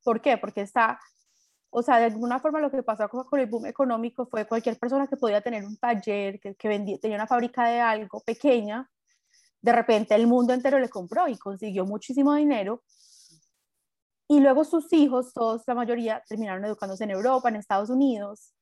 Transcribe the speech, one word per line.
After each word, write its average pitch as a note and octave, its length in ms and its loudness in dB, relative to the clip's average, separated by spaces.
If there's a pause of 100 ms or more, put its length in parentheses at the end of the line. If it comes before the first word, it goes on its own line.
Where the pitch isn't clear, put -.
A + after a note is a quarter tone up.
¿Por A#3 180 0
qué? B3+ 160 4
Porque G#3 260 -6
está, A3+ 360 0 (720)
o A#3+ 120 -2
sea, B3 160 4
de A#3 80 4
alguna A#3+ 340 -2
forma D#4 200 -2
lo C#4+ 120 -2
que C4+ 100 -4
pasó G#3+ 260 -4
con, B3+ 160 -8
con C#4+ 140 -2
el B3+ 80 0
boom A3 200 -6
económico A#3+ 600 -2
fue G#3+ 200 -4
cualquier A#3 320 -2
persona C4+ 280 -2
que C4+ 100 -4
podía G#3 260 0
tener A3 220 -6
un G#3+ 120 -12
taller, G3+ 640 -2
que, G3 140 -12
que - 140 -6
vendía, G3+ 300 -2
tenía G#3+ 180 -4
una G#3 120 -4
fábrica A#3+ 400 0
de A#3 120 0
algo G#3+ 400 -2
pequeña, A#3 680 0 (680)
de A#3 120 4
repente A3+ 420 2
el A3+ 120 4
mundo B3 260 4
entero C4 260 2
le B3+ 100 0
compró A3+ 400 -4
y A3 80 -6
consiguió G3 480 -6
muchísimo B3+ 500 0
dinero. B3 480 0 (1500)
Y D4 100 8
luego C#4 240 6
sus D#4+ 280 -2
hijos, B3+ 400 2
todos, A3+ 340 -2
la B3 80 -2
mayoría, A#3 540 -4
terminaron G#3 360 -6
educándose G#3 400 -8
en G3+ 60 -6
Europa, B3 380 0
en A3 80 -2
Estados G#3 320 -4
Unidos. A#3 720 -2